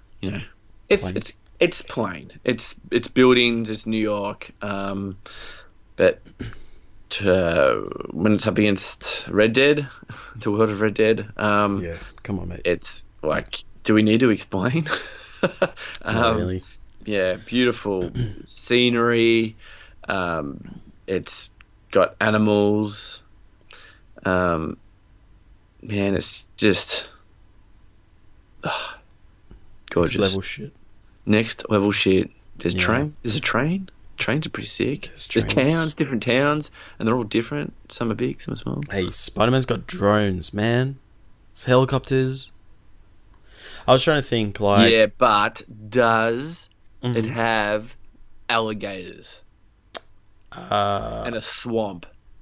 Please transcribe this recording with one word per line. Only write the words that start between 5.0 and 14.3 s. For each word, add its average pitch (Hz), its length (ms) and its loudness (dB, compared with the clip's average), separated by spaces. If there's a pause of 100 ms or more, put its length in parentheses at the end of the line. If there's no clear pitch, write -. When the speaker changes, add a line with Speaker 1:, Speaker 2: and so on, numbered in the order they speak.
Speaker 1:
but, 87 240 4 (1040)
uh, 82 520 2 (340)
when 104 240 2
it's 101 120 0
up 98 120 0
against - 720 -2
Red 107 260 4
Dead, 143 340 4 (240)
<laughs> - 240 -18
the 110 140 -4
world 107 180 2
of 104 140 -2
Red 107 100 2
Dead, 107 340 2 (120)
um, 101 440 2
Speaker 2:
Yeah, 85 140 -6 (260)
come 101 160 -6
on, 87 100 -8
mate. 85 180 -10
Speaker 1:
it's - 360 -4 (200)
like, - 420 -4 (180)
do 107 120 2
we 107 80 6
need 107 180 4
to 131 80 4
explain? 120 580 0 (280)